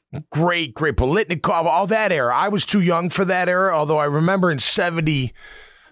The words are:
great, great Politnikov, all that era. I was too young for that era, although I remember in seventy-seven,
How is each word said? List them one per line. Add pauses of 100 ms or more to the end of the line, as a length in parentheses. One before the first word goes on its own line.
(320)
great,
great
Politnikov,
all
that
era.
I
was
too
young
for
that
era,
although
I
remember
in
seventy-seven, (560)